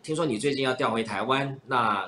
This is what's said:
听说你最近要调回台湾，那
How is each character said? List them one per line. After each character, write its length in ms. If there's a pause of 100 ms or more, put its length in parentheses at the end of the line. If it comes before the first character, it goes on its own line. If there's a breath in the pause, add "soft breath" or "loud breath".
听 100
说 100
你 140
最 160
近 80
要 100
调 200
回 100
台 200
湾， 440
那 420